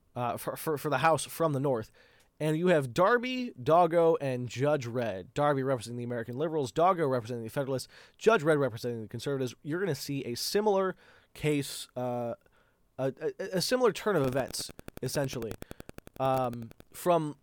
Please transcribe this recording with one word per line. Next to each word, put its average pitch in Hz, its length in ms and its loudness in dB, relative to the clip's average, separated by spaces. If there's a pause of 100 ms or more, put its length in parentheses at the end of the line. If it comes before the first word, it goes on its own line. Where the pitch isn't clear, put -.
(160)
uh, 120 220 -2
for, 139 180 -6
for, 151 220 -4
for 156 120 -4
the 160 100 2
House 156 260 4
from 165 260 0
the 131 80 0
North. 131 320 -2 (480)
And 156 180 2
you 175 100 2
have 143 260 4
Darby, 247 580 2 (100)
Doggo, 165 600 6
and 127 260 -2
Judge 135 400 0
Red. 110 460 -4
Darby 143 280 2
representing 123 360 -2
the 120 80 -6
American 120 320 -6
Liberals, 151 340 -2
Doggo 165 340 4
representing 120 380 -2
the 113 60 -8
Federalists, 131 400 -4 (280)
Judge 214 240 4
Red 151 160 4
representing 120 440 -2
the 104 80 -12
Conservatives. 127 440 -4 (100)
You're 165 180 -4
gonna 180 120 0
see 139 280 -4
a 120 140 -6
similar 190 600 0 (380)
case, 147 640 -2
uh, 120 380 -4 (640)
a, 131 140 -2 (100)
a, 151 120 -4 (220)
a 175 60 2
similar 254 300 2
turn 208 240 -2
of 139 100 4
events, 127 460 -4 (320)
essentially, 131 480 -4 (680)
um, 123 480 -2 (240)
from 160 500 0